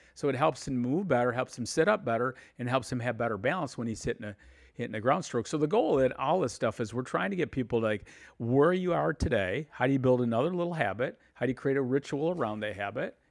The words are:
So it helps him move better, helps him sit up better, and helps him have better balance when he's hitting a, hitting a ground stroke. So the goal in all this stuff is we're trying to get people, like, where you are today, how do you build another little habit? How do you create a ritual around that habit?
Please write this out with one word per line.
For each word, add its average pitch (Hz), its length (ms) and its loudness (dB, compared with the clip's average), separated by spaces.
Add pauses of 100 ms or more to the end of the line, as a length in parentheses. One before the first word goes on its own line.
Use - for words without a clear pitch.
(180)
So 147 120 -2
it 131 60 0
helps 143 300 0
him 131 120 -4
move 143 320 0
better, 123 240 2
helps 127 240 -4
him 120 80 -6
sit 160 240 2
up 208 160 2
better, 120 300 0 (220)
and 123 120 -4
helps 127 200 0
him 127 120 -2
have 117 160 -2
better 113 200 0
balance 139 400 -4
when 120 80 -4
he's 113 160 -6
hitting 117 220 -4
a, 104 100 -8 (400)
hitting 113 220 -6
a 107 60 -6
ground 147 240 2
stroke. 117 200 -4
So - 120 -4
the 151 100 2
goal 208 320 2
in 127 140 4
all 151 260 0
this 135 140 -2
stuff - 260 -2
is 110 140 -4
we're 123 80 -4
trying 170 300 -2
to 196 40 -4
get 170 160 -2
people, 117 300 -2
like, 107 260 -2 (300)
where 135 340 4
you 180 220 0
are 156 180 0
today, 120 600 0
how 127 160 2
do 135 40 4
you 135 80 4
build 127 220 6
another 123 320 2
little 175 180 -2
habit? 123 480 -2 (140)
How - 120 -4
do 127 40 0
you 123 60 -2
create 135 200 -2
a 139 60 0
ritual 139 500 -2
around 110 300 -4
that 104 160 -6
habit? 107 400 -6 (140)